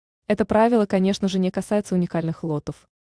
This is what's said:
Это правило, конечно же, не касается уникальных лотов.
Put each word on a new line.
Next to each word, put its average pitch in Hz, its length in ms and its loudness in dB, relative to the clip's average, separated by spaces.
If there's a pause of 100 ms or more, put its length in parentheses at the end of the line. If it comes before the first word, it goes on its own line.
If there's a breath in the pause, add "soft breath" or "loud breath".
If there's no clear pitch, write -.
(280)
Это 214 180 0
правило, 226 400 4
конечно 196 420 0
же, 185 120 -2
не 185 100 0
касается 202 460 -4
уникальных 170 480 -2
лотов. 151 440 -8 (260)